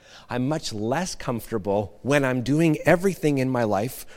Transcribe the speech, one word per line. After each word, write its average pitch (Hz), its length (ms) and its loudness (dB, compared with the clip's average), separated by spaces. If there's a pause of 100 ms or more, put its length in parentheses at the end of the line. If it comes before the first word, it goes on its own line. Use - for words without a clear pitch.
(280)
I'm 123 200 -2
much 156 240 -4
less 120 440 -4
comfortable 107 840 -4
when 139 220 2
I'm 127 200 0
doing 151 400 2
everything 165 540 2
in 131 120 2
my 123 140 2
life 104 420 -2 (100)